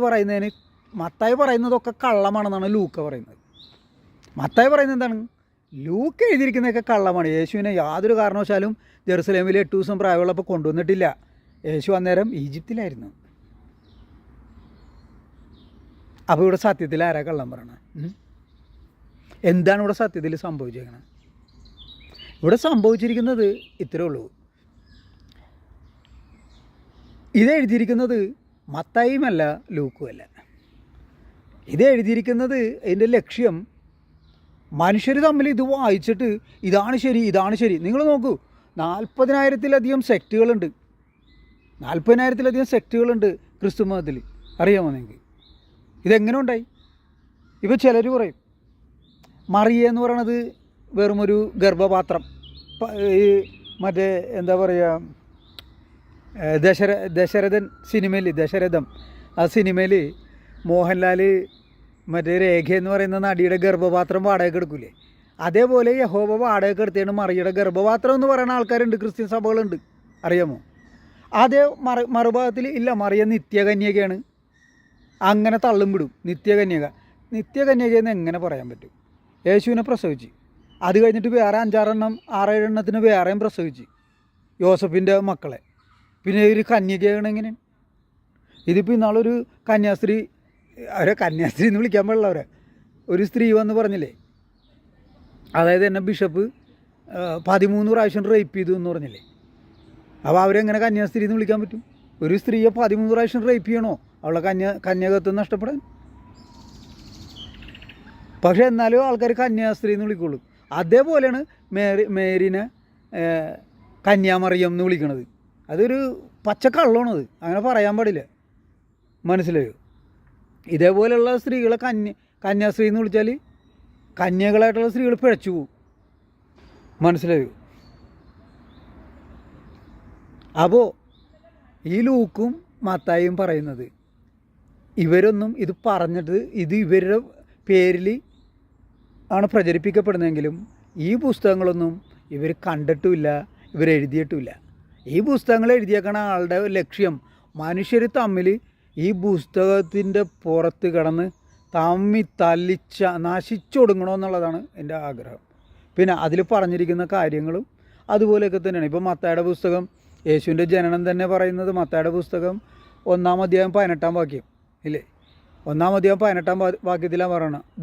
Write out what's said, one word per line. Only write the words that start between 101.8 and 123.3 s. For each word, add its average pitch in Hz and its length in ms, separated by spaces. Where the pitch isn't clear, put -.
ഒരു 180 160
സ്ത്രീയെ 226 300
പതിമൂന്ന് 220 340
പ്രാവശ്യം 233 360
റേപ്പ് 214 180
ചെയ്യണോ 226 240
അവളെ 165 220
കന്യ-, 190 400
കന്യകത്വം 190 540
നഷ്ടപ്പെടാൻ? 220 360
പക്ഷേ 180 280
എന്നാലും 233 340
ആൾക്കാർ 240 260
കന്യാസ്ത്രീ 220 520
എന്ന് 208 120
വിളിക്കുള്ളൂ. 165 300
അതേപോലെയാണ് 262 600
മേരി, 202 280
മേരിനെ, 185 460
ഏ, - 20
കന്യാമറിയം 185 680
എന്ന് 175 140
വിളിക്കണത്. 143 360
അതൊരു 233 260
പച്ചക്കള്ളമാണത്, 233 800
അങ്ങനെ 175 240
പറയാൻ 208 320
പാടില്ല. 202 220
മനസ്സിലായോ? 160 420
ഇതേപോലെയുള്ള 220 560
സ്ത്രീകളെ 240 420
കന്യ-, 214 300
കന്യാസ്ത്രീ 208 460
എന്ന് 220 100
വിളിച്ചാൽ 214 280